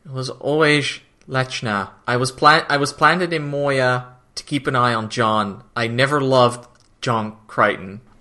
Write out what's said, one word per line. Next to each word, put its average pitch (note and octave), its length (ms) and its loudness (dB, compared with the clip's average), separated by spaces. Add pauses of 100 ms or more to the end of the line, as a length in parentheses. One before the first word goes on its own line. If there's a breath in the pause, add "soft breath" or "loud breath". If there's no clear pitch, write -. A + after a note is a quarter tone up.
it C#3 80 -18
was C3 180 -8
always D3 680 0 (300)
Lechna. A#2+ 600 -4 (140)
I B2 120 0
was B2+ 160 0
pla-, D3+ 340 4
I D3 80 0
was C#3+ 160 0
planted E3+ 400 2
in D3+ 160 -4
Moya C3+ 600 0 (280)
to - 80 -12
keep - 240 -4
an C3+ 80 0
eye B2 180 2
on A2 140 -4
John. G#2+ 560 -2 (140)
I A#2 100 -2
never C3+ 320 0
loved B2+ 480 2 (320)
John A2 380 -4 (100)
Crichton." G2 540 -2 (200)